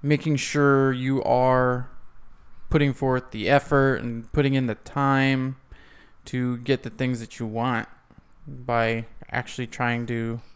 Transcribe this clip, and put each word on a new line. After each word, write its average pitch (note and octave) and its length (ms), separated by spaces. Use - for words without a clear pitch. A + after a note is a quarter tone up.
making D3 340
sure C#3 560
you C3 320
are B2+ 640
putting C#3+ 240
forth B2+ 380
the G#2 180
effort C3+ 520
and A#2 320
putting C#3 200
in C3 140
the G#2+ 80
time C3+ 800
to B2 320
get B2+ 260
the B2 60
things B2 320
that - 180
you A#2+ 60
want A2+ 420
by A#2 600
actually B2 360
trying A#2+ 400
to A#2 340